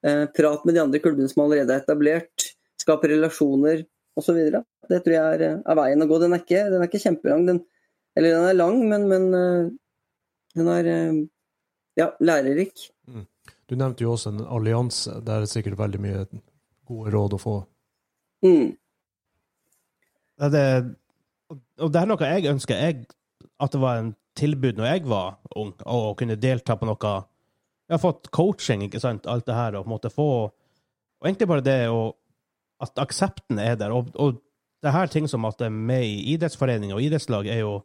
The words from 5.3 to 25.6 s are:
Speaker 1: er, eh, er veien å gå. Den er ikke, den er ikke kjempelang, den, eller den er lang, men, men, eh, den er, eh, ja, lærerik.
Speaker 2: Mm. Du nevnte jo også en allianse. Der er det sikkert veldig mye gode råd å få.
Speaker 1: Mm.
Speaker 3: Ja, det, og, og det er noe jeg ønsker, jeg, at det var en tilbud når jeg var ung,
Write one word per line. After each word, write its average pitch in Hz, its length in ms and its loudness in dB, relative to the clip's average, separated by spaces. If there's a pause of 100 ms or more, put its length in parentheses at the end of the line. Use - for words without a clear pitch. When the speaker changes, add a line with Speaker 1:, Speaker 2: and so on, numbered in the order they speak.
Speaker 1:
er, 160 80 0
eh, 160 140 0 (100)
er 160 100 2
veien 143 300 4
å - 20 0
gå. 165 140 4
Den 175 160 2
er 175 60 -6
ikke, 185 260 2
den 185 140 2
er 175 40 0
ikke 202 140 -4
kjempelang, 170 460 2
den, 180 120 2 (560)
eller 165 200 4
den 170 100 2
er 190 80 4
lang, 185 240 4 (100)
men, 208 220 2
men, 190 240 4
eh, 180 380 2 (840)
den 165 140 2
er, 170 160 2
eh, 165 320 0 (800)
ja, 156 140 2 (100)
lærerik. 151 680 0 (180)
Speaker 2:
Mm. 113 160 -14 (420)
Du 127 80 -6
nevnte 127 300 -2
jo 117 80 0
også 113 180 -6
en 107 140 -8
allianse. 113 800 -2
Der 110 160 -2
er 104 60 -2
det - 20 -6
sikkert 104 320 -6
veldig 101 180 -4
mye 98 280 -6 (600)
gode 110 240 -8
råd 104 220 0
å 98 80 -6
få. 107 140 -4 (880)
Speaker 1:
Mm. 170 340 6 (1600)
Speaker 3:
Ja, 143 100 2
det, 143 140 4 (840)
og, 147 100 -16 (220)
og 160 120 0
det 170 100 4
er 208 80 0
noe 160 180 0
jeg 165 220 0
ønsker, 131 260 -2
jeg, 139 300 -2 (520)
at 143 140 -2
det 139 80 0
var 123 220 0
en 113 100 -6 (240)
tilbud 135 400 0
når 117 140 0
jeg 175 180 -2
var 95 300 -4 (180)
ung, 104 140 -8 (180)